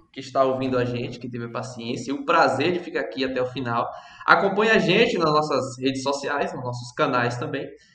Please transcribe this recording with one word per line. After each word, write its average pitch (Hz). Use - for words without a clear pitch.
que -
está 131
ouvindo 131
a 123
gente, 120
que 127
teve 120
a 117
paciência 120
e -
o 143
prazer 156
de 180
ficar 160
aqui 131
até 127
o 127
final. 120
Acompanhe 196
a 208
gente 208
nas 165
nossas 147
redes 131
sociais, 139
nos 127
nossos 123
canais 123
também, 151